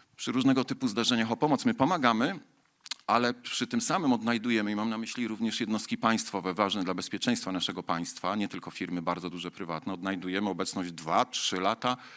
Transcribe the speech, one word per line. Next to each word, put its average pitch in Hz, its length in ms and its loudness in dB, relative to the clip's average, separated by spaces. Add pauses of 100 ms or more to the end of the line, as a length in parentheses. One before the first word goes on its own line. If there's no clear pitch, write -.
(160)
przy - 160 -6
różnego 131 320 4
typu 131 240 -4
zdarzeniach 113 420 2
o 113 60 0
pomoc. 151 280 2
My 117 100 4
pomagamy, 135 640 2 (680)
ale 120 280 4
przy - 320 -4
tym 120 140 0
samym 156 320 2
odnajdujemy, 113 600 2
i 107 40 -2
mam 107 140 0
na 110 80 -4
myśli 113 300 -4
również 110 320 -2
jednostki 110 380 -2
państwowe, 101 560 0
ważne 98 300 2
dla 90 100 -2
bezpieczeństwa 98 580 -2
naszego 90 300 -4
państwa, 87 540 -2
nie 101 120 -2
tylko 95 220 -10
firmy 87 320 -4
bardzo 87 280 -2
duże, 90 200 -8
prywatne, 85 440 -6
odnajdujemy 95 560 -2
obecność 90 420 -4
dwa, 82 320 2
trzy - 360 -2
lata, 113 360 0 (200)